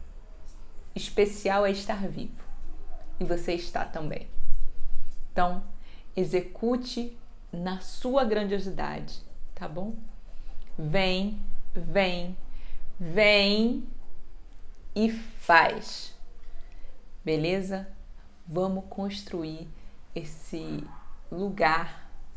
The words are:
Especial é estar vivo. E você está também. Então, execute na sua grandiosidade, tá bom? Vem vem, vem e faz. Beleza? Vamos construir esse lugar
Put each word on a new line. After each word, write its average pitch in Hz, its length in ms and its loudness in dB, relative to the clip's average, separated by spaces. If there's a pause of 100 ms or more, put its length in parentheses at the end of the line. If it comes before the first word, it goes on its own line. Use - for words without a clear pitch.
(960)
Especial 202 680 0
é 196 60 2
estar 202 380 -4
vivo. - 340 -8 (800)
E 180 40 2
você 170 280 0
está - 320 -4
também. - 420 -4 (1040)
Então, 180 320 2 (540)
execute 233 1000 -2 (360)
na 180 260 -6
sua 254 460 0
grandiosidade, 190 1000 -2 (320)
tá 175 140 -4
bom? 185 260 -4 (840)
Vem 190 640 0 (320)
vem, 180 640 2 (640)
vem 208 880 4 (1080)
e 220 160 2
faz. - 1040 0 (1080)
Beleza? 185 600 -2 (600)
Vamos 185 420 -2
construir 165 800 -8 (460)
esse 156 680 -8 (480)
lugar 170 800 -2 (260)